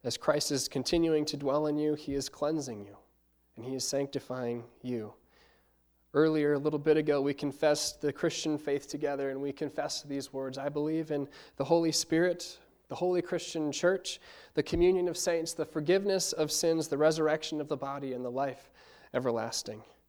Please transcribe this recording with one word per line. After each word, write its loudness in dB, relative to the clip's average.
As -4
Christ 2
is -2
continuing 2
to -6
dwell 0
in 0
you, 2
he -8
is -4
cleansing -4
you, -20
and -12
he -6
is -6
sanctifying -4
you. -6
Earlier, 4
a 2
little 0
bit 6
ago, 4
we 0
confessed 0
the 0
Christian 0
faith -2
together, -2
and -6
we -2
confessed -6
these -6
words. -6
"I -4
believe -2
in -2
the -2
Holy 4
Spirit, 0
the -10
Holy 0
Christian -4
Church, 0
the 0
communion 4
of -4
saints, 0
the -2
forgiveness 2
of 0
sins, 2
the 0
resurrection 2
of -4
the -2
body, -6
and -6
the -4
life -4
everlasting." -2